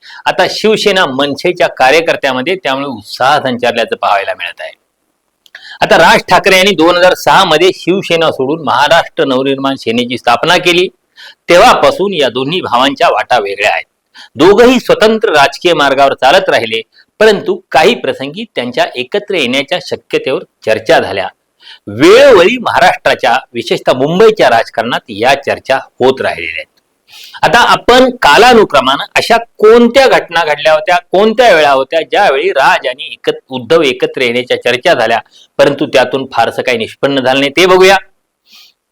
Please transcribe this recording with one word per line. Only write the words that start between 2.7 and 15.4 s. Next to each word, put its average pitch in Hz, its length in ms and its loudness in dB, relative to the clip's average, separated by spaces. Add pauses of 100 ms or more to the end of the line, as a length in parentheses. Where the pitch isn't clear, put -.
उत्साह 127 520 -2
संचारल्याचं 120 580 -4
पाहायला 98 420 -2
मिळत 87 220 -14
आहे. 82 100 -14 (1080)
आता 185 180 2
राज 185 300 4
ठाकरे 190 280 2
यांनी 190 180 2
दोन 170 220 2
हजार 175 180 2
सहा 170 300 2
मध्ये 170 300 2
शिवसेना 165 560 -2
सोडून 143 340 -6
महाराष्ट्र 147 600 0
नवनिर्माण 135 500 -2
सेनेची 120 440 -4
स्थापना 135 380 0
केली. 175 320 0 (600)
तेव्हापासून 185 640 2
या 147 160 -2
दोन्ही 135 320 -6
भावांच्या 135 480 0
वाटा 110 300 -2
वेगळ्या 101 320 -4
आहेत. - 480 -10 (160)
दोघंही 175 460 4
स्वतंत्र 220 480 0
राजकीय 151 460 0